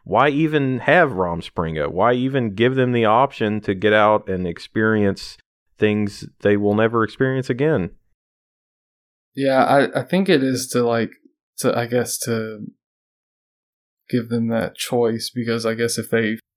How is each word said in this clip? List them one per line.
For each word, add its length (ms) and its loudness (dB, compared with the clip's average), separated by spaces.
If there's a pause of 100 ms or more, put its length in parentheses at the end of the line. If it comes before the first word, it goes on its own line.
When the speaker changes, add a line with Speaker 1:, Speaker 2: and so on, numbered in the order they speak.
Speaker 1:
why 260 2
even 520 0
have 300 4
Rumspringa? 840 -4
Why 220 2
even 420 -2
give 180 2
them 160 2
the 140 2
option 560 2
to 140 -2
get 180 2
out 360 4
and 160 -4
experience 960 0 (400)
things 460 0 (180)
they 140 4
will 180 2
never 280 2
experience 480 -2
again? 400 -2 (1400)
Speaker 2:
Yeah, 300 2
I, 360 2
I 40 -6
think 240 0
it 140 4
is 260 -2
to, 140 0
like, 280 0 (480)
to, 180 0
I 100 -2
guess, 320 -2
to 480 -6 (1400)
give 180 -2
them 200 -2
that 280 -4
choice, 580 -2
because 300 -4
I 100 -2
guess 240 -4
if 120 -6
they 260 0 (200)